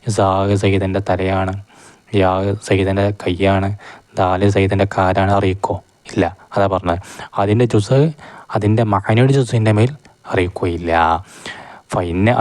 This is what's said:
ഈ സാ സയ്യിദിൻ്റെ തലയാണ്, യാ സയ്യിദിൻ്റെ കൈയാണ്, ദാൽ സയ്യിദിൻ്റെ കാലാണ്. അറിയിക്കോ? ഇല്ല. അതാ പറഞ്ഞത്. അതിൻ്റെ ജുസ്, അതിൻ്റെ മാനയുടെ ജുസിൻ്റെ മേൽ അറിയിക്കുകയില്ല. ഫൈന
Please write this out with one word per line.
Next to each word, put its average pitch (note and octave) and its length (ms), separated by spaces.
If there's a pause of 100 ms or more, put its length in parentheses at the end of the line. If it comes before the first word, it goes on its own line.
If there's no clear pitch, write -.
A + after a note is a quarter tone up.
ഈ G#2+ 120
സാ G2 100 (360)
സയ്യിദിൻ്റെ F#2+ 460
തലയാണ്, F#2+ 440 (640)
യാ F#2 120 (360)
സയ്യിദിൻ്റെ G2 380 (160)
കൈയാണ്, F#2+ 480 (500)
ദാൽ F#2 200 (160)
സയ്യിദിൻ്റെ G2 400
കാലാണ്. F#2+ 420
അറിയിക്കോ? G2 360 (360)
ഇല്ല. G2 140 (280)
അതാ G2 220
പറഞ്ഞത്. F#2 260 (400)
അതിൻ്റെ G#2+ 340
ജുസ്, C3 280 (560)
അതിൻ്റെ G#2+ 240 (120)
മാനയുടെ A2+ 460
ജുസിൻ്റെ A2 400
മേൽ B2 100 (400)
അറിയിക്കുകയില്ല. F2 640 (1000)
ഫൈന F#2 380 (100)